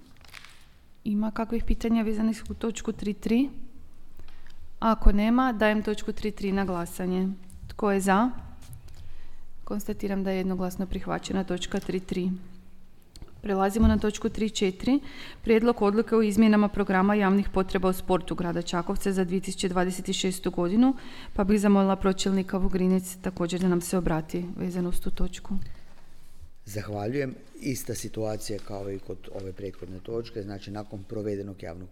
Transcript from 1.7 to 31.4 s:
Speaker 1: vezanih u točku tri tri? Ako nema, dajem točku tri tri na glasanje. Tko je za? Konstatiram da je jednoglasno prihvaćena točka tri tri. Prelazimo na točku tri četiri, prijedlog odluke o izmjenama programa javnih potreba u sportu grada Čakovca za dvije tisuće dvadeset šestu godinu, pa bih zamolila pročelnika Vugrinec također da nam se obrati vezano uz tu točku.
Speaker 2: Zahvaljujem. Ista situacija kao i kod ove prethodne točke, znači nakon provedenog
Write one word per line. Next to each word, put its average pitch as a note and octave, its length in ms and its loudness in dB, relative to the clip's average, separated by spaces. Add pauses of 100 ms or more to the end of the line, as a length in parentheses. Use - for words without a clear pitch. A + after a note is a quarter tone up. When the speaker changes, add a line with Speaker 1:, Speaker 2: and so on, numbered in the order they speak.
Speaker 1:
vezanih G#3+ 460 0
u - 40 -6
točku - 380 -4
tri G#3 220 -4
tri? A#3 360 2 (1300)
Ako G#3+ 320 8
nema, A#3 420 4
dajem G#3+ 300 2
točku G#3+ 280 -2
tri G#3 200 -2
tri G3 200 -2
na G3 140 0
glasanje. F#3 640 -2 (380)
Tko - 240 0
je G3 80 4
za? G3 300 4 (1300)
Konstatiram G3+ 600 -4
da F#3+ 80 0
je F#3+ 60 0
jednoglasno F#3 480 -2
prihvaćena F#3 580 -4
točka F3+ 360 -2
tri F#3+ 200 -4
tri. F#3 320 -2 (1120)
Prelazimo G3+ 460 4
na A3 100 6
točku G#3+ 320 0
tri G#3+ 200 -2
četiri, G#3+ 500 2 (440)
prijedlog A3+ 380 4
odluke G#3+ 340 4
o A3+ 60 6
izmjenama G#3 460 6
programa G3 480 2
javnih G3 340 4
potreba F#3+ 400 2
u F3+ 40 2
sportu F#3 420 0
grada E3+ 260 -2
Čakovca F#3 500 -2
za F#3+ 120 2
dvije F3+ 180 0
tisuće F#3+ 280 -2
dvadeset F3+ 460 0
šestu F#3 360 -2
godinu, G#3+ 440 4 (380)
pa G#3 100 2
bih G#3 180 4
zamolila G3 340 6
pročelnika F#3+ 600 0
Vugrinec F#3 640 2
također F3 400 -2
da F#3 60 2
nam F3 140 2
se F#3 160 -2
obrati E3+ 480 -2 (120)
vezano F3+ 320 -4
uz F3+ 120 4
tu F#3+ 100 2
točku. - 460 0 (1080)
Speaker 2:
Zahvaljujem. G#2+ 720 -4 (260)
Ista B2 340 -6
situacija G#2+ 720 -6
kao G2+ 240 -6
i G2 80 -6
kod F#2+ 180 -10 (240)
ove F#2+ 120 -8
prethodne F#2 460 -10
točke, A#2 420 -8
znači G2 300 -10
nakon G#2 320 -10
provedenog G2+ 600 -6